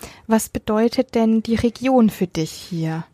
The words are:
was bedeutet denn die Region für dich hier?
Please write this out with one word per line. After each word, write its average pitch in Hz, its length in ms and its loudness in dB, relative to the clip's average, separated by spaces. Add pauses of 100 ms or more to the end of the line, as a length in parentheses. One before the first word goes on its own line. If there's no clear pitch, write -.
(260)
was 220 240 0
bedeutet 226 640 -2
denn 226 300 2
die 233 120 -2
Region 240 540 2
für 180 180 -2
dich 160 240 -4
hier? 160 640 -6